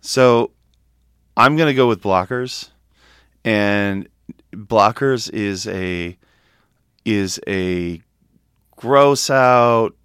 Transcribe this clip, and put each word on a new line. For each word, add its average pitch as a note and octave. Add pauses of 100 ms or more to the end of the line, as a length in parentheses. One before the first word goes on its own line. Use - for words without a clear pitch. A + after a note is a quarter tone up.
So, A#2+ (840)
I'm C3
gonna D#3
go B2+
with G#2+
Blockers. G#2 (760)
And G2+ (440)
Blockers A2
is G2+
a, F2+ (880)
is G2+
a F2+ (760)
gross C#3
out A#2+ (100)